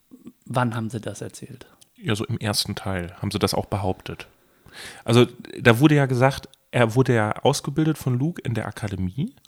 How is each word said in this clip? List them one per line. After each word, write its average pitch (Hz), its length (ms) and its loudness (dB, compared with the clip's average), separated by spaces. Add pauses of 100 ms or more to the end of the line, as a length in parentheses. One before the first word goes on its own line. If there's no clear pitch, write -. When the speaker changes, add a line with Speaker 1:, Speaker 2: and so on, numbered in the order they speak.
(460)
Speaker 1:
Wann 123 300 0
haben 110 140 -4
sie 110 100 -8
das 101 220 -10
erzählt? - 460 -16 (280)
Speaker 2:
Ja, 113 200 -4
so 104 100 -4
im 110 140 -6
ersten 104 360 -2
Teil 90 460 -6
haben 101 100 -2
sie 101 80 0
das 95 140 0
auch - 140 -2
behauptet. 92 600 -6 (800)
Also, 120 220 8 (320)
da 117 200 4
wurde 156 160 8
ja 143 120 4
gesagt, 131 420 0 (220)
er 117 240 2
wurde 127 200 4
ja 107 180 2
ausgebildet 156 640 0
von 123 200 0
Luke 156 260 -2
in 110 100 -4
der - 140 -4
Akademie. 101 680 -6 (120)